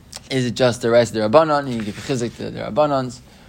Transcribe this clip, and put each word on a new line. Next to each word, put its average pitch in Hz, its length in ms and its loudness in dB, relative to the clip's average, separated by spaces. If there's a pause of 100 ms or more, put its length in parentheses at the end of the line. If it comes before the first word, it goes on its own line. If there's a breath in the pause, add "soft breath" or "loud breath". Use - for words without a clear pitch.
(300)
Is 131 160 0
it 120 60 -2
just 123 300 0
the 120 80 0
rest 117 260 4
of 110 60 0
the 107 80 0
rabbanan, 151 300 4
and 139 160 -6
you 113 60 -6
give 101 140 -8
chizik 117 400 -4
to 110 160 -10
the 113 80 -12
rabbanans, 127 600 -2 (280 loud breath)